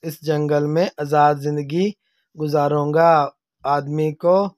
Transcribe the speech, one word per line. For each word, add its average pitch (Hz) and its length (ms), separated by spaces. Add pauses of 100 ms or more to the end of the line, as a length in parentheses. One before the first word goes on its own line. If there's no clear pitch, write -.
इस 156 200
जंगल 147 400
में 160 260 (100)
आज़ाद 147 380
ज़िंदगी 147 560 (420)
गुजारूंगा। 151 960 (340)
आदमी 147 460
को 185 460